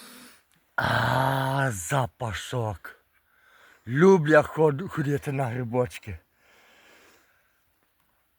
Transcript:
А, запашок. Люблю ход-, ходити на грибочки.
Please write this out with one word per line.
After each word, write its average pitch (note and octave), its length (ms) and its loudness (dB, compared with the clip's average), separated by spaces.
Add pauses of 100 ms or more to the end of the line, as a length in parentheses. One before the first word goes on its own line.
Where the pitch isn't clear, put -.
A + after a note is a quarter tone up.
(760)
А, C3 920 0
запашок. A2+ 1300 -6 (920)
Люблю D3+ 560 6
ход-, D3+ 460 0
ходити C#3+ 440 -4
на C3+ 120 -4
грибочки. A#2+ 760 -6 (2250)